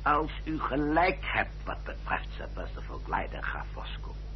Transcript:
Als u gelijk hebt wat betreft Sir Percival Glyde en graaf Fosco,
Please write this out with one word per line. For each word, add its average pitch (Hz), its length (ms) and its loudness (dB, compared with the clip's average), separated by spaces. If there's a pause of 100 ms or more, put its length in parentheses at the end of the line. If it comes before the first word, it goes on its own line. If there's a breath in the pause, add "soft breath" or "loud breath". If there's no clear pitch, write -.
Als 147 280 6 (140)
u 156 160 0
gelijk 151 600 4
hebt - 440 0
wat - 200 -4
betreft - 520 -2
Sir - 160 -4
Percival - 520 -6
Glyde 90 320 0
en 78 60 -4
graaf 73 300 -2
Fosco, - 420 -6 (220)